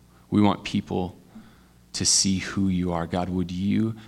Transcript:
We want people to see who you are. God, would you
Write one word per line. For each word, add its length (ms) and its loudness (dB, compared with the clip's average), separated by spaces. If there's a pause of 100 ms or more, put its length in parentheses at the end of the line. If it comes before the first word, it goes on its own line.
(300)
We 100 4
want 240 4
people 540 -4 (760)
to 120 -4
see 320 2
who 300 0
you 240 0
are. 140 -2
God, 220 -2
would 220 -2
you 440 0 (140)